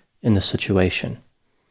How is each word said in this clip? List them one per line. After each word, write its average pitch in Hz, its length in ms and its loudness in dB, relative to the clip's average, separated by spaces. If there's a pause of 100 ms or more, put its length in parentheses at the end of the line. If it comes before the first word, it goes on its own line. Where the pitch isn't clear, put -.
(220)
in 117 120 4
the 95 60 2
situation. - 760 -2 (520)